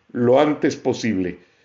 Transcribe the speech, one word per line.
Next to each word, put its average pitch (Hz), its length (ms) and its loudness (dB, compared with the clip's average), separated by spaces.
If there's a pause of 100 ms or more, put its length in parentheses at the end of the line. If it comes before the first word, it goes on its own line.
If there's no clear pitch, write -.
(120)
lo 123 280 4
antes 147 360 0
posible. 104 640 -4 (260)